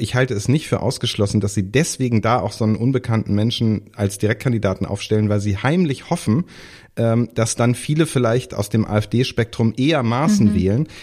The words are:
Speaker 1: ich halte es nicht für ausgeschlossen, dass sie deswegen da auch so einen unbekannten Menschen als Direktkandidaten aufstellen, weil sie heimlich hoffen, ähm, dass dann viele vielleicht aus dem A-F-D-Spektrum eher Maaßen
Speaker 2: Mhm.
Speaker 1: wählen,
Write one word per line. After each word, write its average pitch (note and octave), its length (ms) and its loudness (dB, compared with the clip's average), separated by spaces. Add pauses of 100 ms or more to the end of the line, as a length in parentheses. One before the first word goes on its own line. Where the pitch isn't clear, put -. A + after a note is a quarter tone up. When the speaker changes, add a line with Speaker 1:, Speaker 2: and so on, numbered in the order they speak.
Speaker 1:
ich A#2 160 -4
halte B2+ 180 0
es G2 140 -4
nicht D3 180 2
für - 140 -2
ausgeschlossen, G#2+ 600 0
dass G2+ 140 -4
sie G#2 80 0
deswegen A#2+ 580 0
da A2+ 200 2
auch G#2+ 100 -4
so - 140 -4
einen G#2+ 100 2
unbekannten A#2 580 0
Menschen A2 500 0 (120)
als G2+ 240 -2
Direktkandidaten G#2+ 680 0
aufstellen, G#2+ 420 0
weil G#2 100 0
sie G2+ 180 0
heimlich C#3+ 540 0
hoffen, F3 360 0 (500)
ähm, A#2 400 2
dass A2+ 180 0
dann A#2+ 220 2
viele D3+ 300 0
vielleicht B2 480 0
aus - 160 -4
dem A2 140 2
A-F-D-Spektrum A2+ 920 0
eher C#3+ 260 0
Maaßen B2 460 4
Speaker 2:
Mhm. G#3 60 2
Speaker 1:
wählen, G2 340 2 (140)